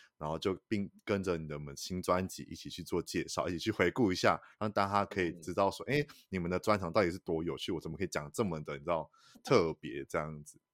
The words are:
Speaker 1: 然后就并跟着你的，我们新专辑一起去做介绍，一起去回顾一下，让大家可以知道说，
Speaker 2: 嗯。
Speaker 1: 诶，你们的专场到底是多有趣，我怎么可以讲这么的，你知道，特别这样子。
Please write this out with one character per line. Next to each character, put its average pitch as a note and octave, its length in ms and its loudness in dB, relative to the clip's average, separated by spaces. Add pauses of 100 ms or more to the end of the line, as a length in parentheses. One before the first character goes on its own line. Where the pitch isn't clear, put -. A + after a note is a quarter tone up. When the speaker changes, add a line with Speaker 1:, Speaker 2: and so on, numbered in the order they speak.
(180)
Speaker 1:
然 D2+ 120 -4
后 D#2+ 80 -2
就 F#2+ 160 0 (140)
并 G2+ 240 -2 (140)
跟 G2 180 2
着 F2+ 140 2
你 D#2+ 100 -6
的， D2+ 80 -6
我 D2 40 -6
们 C#2+ 180 -8
新 F#2 240 -4
专 F#2 260 2
辑 - 160 -10
一 - 100 -12
起 - 160 -12
去 - 140 -10
做 F2 180 0
介 D2+ 280 -2
绍， E2+ 180 0
一 F2+ 60 -2
起 E2 60 -4
去 G#2+ 120 -2
回 F2+ 180 4
顾 G#2+ 220 4
一 F#2 40 0
下， F2+ 260 4 (180)
让 G#2+ 100 -2
大 G2+ 160 2
家 G2+ 200 4
可 F#2+ 160 -2
以 E2+ 180 2
知 F#2 140 -8
道 G2 180 4
说， - 140 -10
Speaker 2:
嗯。 C#3+ 160 2
Speaker 1:
诶， C#3+ 60 -4 (200)
你 F#2+ 100 -4
们 F2 140 0
的 F2+ 80 2
专 G#2+ 180 4
场 F2+ 140 -2
到 A2 100 4
底 F2 80 4
是 F#2 80 -4
多 E2 240 -2
有 D#2+ 160 -2
趣， - 140 -4
我 E2 80 -2
怎 E2 100 -8
么 D#2 80 -8
可 F#2+ 60 -2
以 E2+ 40 -2
讲 D2 260 -6
这 A#2+ 100 0
么 D#2+ 180 -2
的， D2 120 -8
你 C#2+ 60 -8
知 D2 80 -8
道， E2 220 0 (320)
特 F2 340 6
别 C#2 280 -8
这 E2 160 -4
样 D2+ 240 -6
子。 - 160 -20 (140)